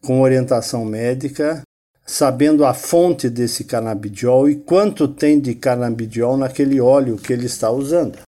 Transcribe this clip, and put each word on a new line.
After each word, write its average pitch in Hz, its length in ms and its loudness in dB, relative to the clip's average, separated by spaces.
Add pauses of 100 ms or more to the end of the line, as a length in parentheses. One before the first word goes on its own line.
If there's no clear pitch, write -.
com 131 180 0
orientação 127 640 0
médica, 135 760 -4 (440)
sabendo 147 580 2
a 131 100 4
fonte 170 560 0
desse 117 340 -4
canabidiol 113 840 0
e 147 80 2
quanto 180 520 0
tem 147 320 2
de 127 160 -4
canabidiol 120 800 -2
naquele 135 420 0
óleo 127 380 4
que - 160 -4
ele 123 140 -4
está 113 240 -2
usando. 139 480 -2 (160)